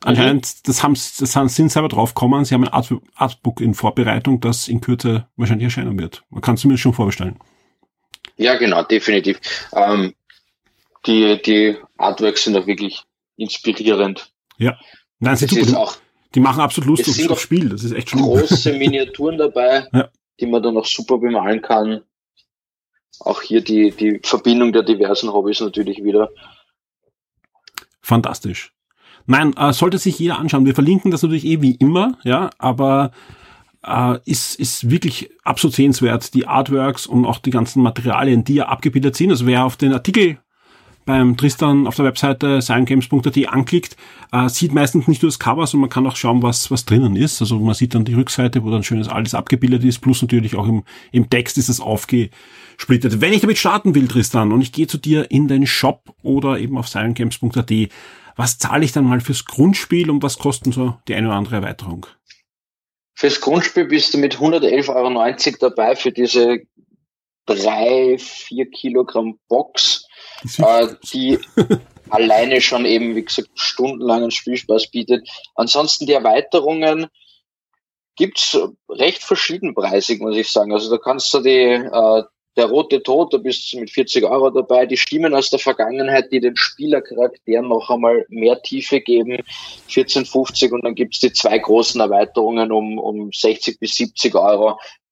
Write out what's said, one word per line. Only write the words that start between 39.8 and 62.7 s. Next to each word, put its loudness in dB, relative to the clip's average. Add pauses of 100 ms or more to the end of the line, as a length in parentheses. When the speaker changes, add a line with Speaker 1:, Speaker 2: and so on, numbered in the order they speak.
Speaker 1:
Artikel 2 (680)
beim 4
Tristan 2
auf -4
der 0
Webseite 0
cyan 2
games 2
punkt 0
a 0
t 0
anklickt, -2 (380)
äh, 2
sieht -2
meistens 2
nicht 2
nur 4
das -6
Cover, 0
sondern 2
man 0
kann 0
auch -6
schauen, 2
was, -2
was -2
drinnen 2
ist. 0
Also 0
man 0
sieht -2
dann 2
die -4
Rückseite, 0
wo -4
dann 0
schönes -2
alles -4
abgebildet 0
ist, 2
plus 0
natürlich 0
auch -2
im, 0 (300)
im 2
Text -2
ist 0
es -4
aufgesplittet. -2
Wenn 2
ich 4
damit 2
starten 0
will, 4
Tristan, 0
und 4
ich -4
gehe -2
zu -6
dir 0
in 2
den 2
Shop -2 (100)
oder 0
eben -6
auf -6
cyan -4
games -4
punkt -4
a 2
t, 0 (480)
was -4
zahle 0
ich 0
dann 2
mal 2
fürs -6
Grundspiel 0
und 0
was -4
kosten -2
so -4 (100)
die -4
eine -2
oder -2
andere -4
Erweiterung? -8 (1120)